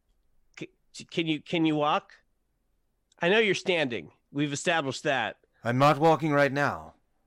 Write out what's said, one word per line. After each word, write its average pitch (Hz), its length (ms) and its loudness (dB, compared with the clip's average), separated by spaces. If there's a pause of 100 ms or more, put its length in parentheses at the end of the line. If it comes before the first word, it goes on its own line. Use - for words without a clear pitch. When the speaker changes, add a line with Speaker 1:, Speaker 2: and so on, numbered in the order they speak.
(960)
Speaker 1:
C-, - 160 -18
can 170 160 -4
you, 156 140 -2
can 170 240 -2
you 156 120 2
walk? 151 360 -2 (1080)
I 170 80 0
know 208 100 4
you're 208 160 2
standing. 139 560 -2 (220)
We've 143 200 -4
established 143 520 -2
that. 127 320 -2 (280)
Speaker 2:
I'm 120 140 0
not 143 200 6
walking 156 340 2
right 143 200 4
now. 107 420 -4 (320)